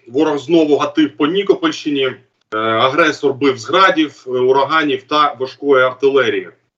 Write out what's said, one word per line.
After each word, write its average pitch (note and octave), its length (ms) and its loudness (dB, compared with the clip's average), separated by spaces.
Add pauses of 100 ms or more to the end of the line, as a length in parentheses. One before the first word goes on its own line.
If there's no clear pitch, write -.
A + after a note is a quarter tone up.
ворог D3 300 -2
знову D3 380 2
гатив D3 400 0
по D3 100 0
Нікопольщині. D#3+ 800 -2
Е, - 540 -10
агресор C3 760 0
бив B2+ 240 -2
з - 100 -16
градів, D3+ 580 2
е, B2+ 40 -12
ураганів C3+ 720 0
та D3+ 320 0
важкої C3 500 0
артилерії. B2 680 0 (280)